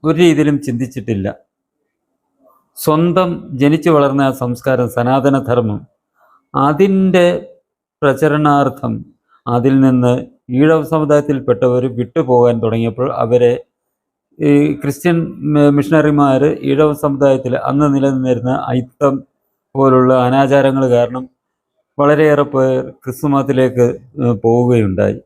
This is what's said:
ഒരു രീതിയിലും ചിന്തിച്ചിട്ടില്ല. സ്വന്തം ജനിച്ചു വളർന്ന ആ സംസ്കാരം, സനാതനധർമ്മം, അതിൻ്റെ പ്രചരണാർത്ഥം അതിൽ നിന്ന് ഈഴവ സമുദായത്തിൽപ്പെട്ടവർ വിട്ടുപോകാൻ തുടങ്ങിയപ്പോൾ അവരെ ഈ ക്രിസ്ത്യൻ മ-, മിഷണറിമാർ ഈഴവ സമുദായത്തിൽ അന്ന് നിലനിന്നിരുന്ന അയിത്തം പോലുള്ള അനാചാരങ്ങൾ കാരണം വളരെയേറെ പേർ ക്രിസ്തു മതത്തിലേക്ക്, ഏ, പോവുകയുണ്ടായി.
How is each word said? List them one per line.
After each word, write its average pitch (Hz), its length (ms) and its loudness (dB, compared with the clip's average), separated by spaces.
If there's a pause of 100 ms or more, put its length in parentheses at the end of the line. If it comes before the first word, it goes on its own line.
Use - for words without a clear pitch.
ഒരു 156 160 2
രീതിയിലും 151 420 2
ചിന്തിച്ചിട്ടില്ല. 113 600 -6 (1600)
സ്വന്തം 170 440 0 (320)
ജനിച്ചു 151 360 2
വളർന്ന 139 320 0
ആ 131 120 -2
സംസ്കാരം, 123 560 -4
സനാതനധർമ്മം, 123 840 0 (760)
അതിൻ്റെ 180 720 2 (760)
പ്രചരണാർത്ഥം 143 920 0 (540)
അതിൽ 123 280 0 (100)
നിന്ന് 123 280 2 (460)
ഈഴവ 156 220 4 (120)
സമുദായത്തിൽപ്പെട്ടവർ 135 920 0 (160)
വിട്ടുപോകാൻ 123 640 0
തുടങ്ങിയപ്പോൾ 117 460 -2 (160)
അവരെ 120 280 2 (840)
ഈ 151 120 0 (320)
ക്രിസ്ത്യൻ 170 340 -2 (360)
മ-, 147 240 4
മിഷണറിമാർ 143 640 0 (280)
ഈഴവ 151 200 2 (140)
സമുദായത്തിൽ 135 500 0 (160)
അന്ന് 147 240 0
നിലനിന്നിരുന്ന 131 580 -2 (180)
അയിത്തം 127 440 -2 (600)
പോലുള്ള 131 380 4 (140)
അനാചാരങ്ങൾ 135 580 2 (120)
കാരണം 120 280 -2 (760)
വളരെയേറെ 147 520 2
പേർ 131 220 0 (300)
ക്രിസ്തു 127 280 -6
മതത്തിലേക്ക്, 127 540 0 (360)
ഏ, 120 120 0 (100)
പോവുകയുണ്ടായി. 113 800 2